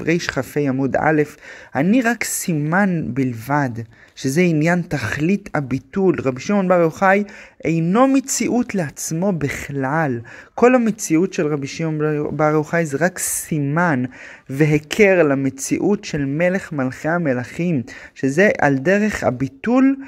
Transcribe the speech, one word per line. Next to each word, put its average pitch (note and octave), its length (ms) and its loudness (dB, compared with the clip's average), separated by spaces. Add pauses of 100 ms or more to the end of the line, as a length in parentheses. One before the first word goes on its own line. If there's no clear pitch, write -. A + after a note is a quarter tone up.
רכ"ה D3+ 580 -2
עמוד C3+ 400 -2
א', D3+ 220 2 (540)
"אני F#3+ 260 2
רק A#3 220 -2
סימן E3 880 -2
בלבד", B2+ 560 -2 (460)
שזה C#3 260 0
עניין E3+ 400 2
תכלית D#3+ 720 -2
הביטול. D3 720 0
רבי B2+ 180 -2
שמעון G3+ 260 0
בר F3+ 120 4
יוחאי F#3+ 440 2 (400)
אינו E3+ 440 2
מציאות B3 680 0
לעצמו E3+ 560 -4
בכלל. C#3 880 -2 (360)
כל B3 200 6
המציאות G3 580 0
של - 140 -2
רבי C#3+ 200 -4
שמעון D#3 320 -4 (380)
בר D3+ 140 4
יוחאי D#3 340 0
זה C#3 140 -4
רק F3+ 200 0
סימן D3 840 0 (460)
והיכר D#3 760 4
למציאות C#3 800 0
של D3 220 -4
מלך E3+ 460 -2
מלכי C3+ 380 -4
המלכים, D#3 720 -2 (320)
שזה D#3 360 2 (100)
על C#3+ 160 4
דרך G3+ 480 0
הביטול A#3+ 720 2 (120)